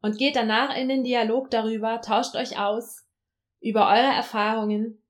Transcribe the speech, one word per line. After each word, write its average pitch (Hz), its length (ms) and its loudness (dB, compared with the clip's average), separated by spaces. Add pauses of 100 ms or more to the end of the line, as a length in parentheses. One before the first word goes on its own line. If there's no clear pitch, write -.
und 214 160 -2
geht 277 180 2
danach 226 400 0
in 254 140 -2
den 262 160 0
Dialog 240 440 0
darüber, 226 520 -2
tauscht 220 340 -2
euch 226 240 -6
aus 214 480 -4 (540)
über 214 260 2
eure 240 260 4
Erfahrungen 214 960 -2